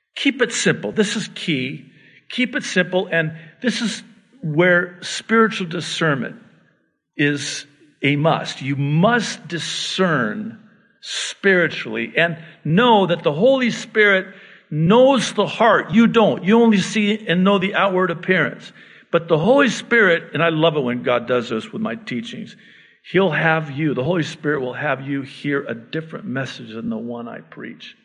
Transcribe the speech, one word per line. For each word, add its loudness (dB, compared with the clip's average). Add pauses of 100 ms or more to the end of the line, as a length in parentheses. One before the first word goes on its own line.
(140)
Keep -2
it 2
simple. -2
This 0
is -6
key. -6 (400)
Keep -2
it -4
simple, 0
and -2 (240)
this -2
is -6 (400)
where 2
spiritual 0
discernment -4 (800)
is -2 (360)
a 0
must. -2
You -4
must 0
discern -4 (420)
spiritually -2
and 2 (280)
know 4
that -2
the 0
Holy 2
Spirit 0 (360)
knows 4
the 0
heart. 2
You 6
don't. 2
You 4
only 6
see -2
and 2
know 4
the -2
outward 0
appearance. -2 (400)
But 0
the 4
Holy 4
Spirit, 2
and 0
I 4
love 2
it 2
when -2
God 0
does 0
this -6
with -10
my -4
teachings, -10 (560)
He'll 4
have 0
you, -2
the -2
Holy 0
Spirit -4
will -6
have -4
you -4
hear -6
a -8
different -10
message -8
than -8
the -6
one -10
I -14
preach. -18